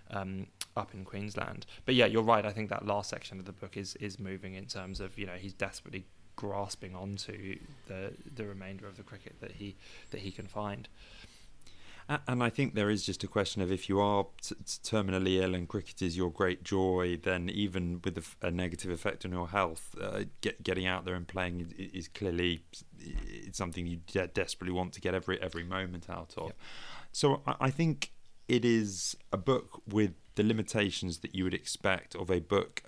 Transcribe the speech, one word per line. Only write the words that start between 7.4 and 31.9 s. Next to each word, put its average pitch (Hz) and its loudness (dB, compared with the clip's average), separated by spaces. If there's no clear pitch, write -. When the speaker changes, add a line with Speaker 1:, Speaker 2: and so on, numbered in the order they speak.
Speaker 1:
the, 95 -8
the 110 -6
remainder 98 -10
of 98 -14
the 107 -14
cricket - -16
that - -10
he, 101 -10
that - -8
he 95 -6
can 98 -10
find. 101 -6
Speaker 2:
A-, 143 -2
and 127 0
I 117 4
think 135 0
there 104 4
is 104 2
just 95 -2
a - -2
question 101 2
of 92 2
if 92 0
you 98 6
are 101 6
t-, - -6
t-, - -10
terminally 92 4
ill 92 4
and 87 -2
cricket - -4
is 87 2
your 90 2
great 90 2
joy, 90 4
then 90 2
even 90 0
with 90 0
a - -2
f-, - -12
a 90 0
negative 90 0
effect - -2
on 92 -4
your 87 -2
health, 90 0
uh, 98 -2
get-, - -2
getting 92 0
out 92 2
there 92 -2
and 87 -4
playing 87 -2
is, 95 -8
is 85 -6
clearly 87 0
s-, - -14
it's - -4
something 87 -2
you 85 -2
de-, 92 0
desperately 90 -2
want 90 0
to - -12
get 90 2
every, 92 0
every 85 -4
moment 90 -4
out 87 -8
of. 82 -6
Speaker 1:
Yep. 82 -10
Speaker 2:
So 139 4
I, 135 2
I 131 6
think - 2
it 120 6
is 107 4
a - 4
book 123 2
with 101 4
the 107 6
limitations 98 2
that - -8
you 90 2
would 92 2
expect - 0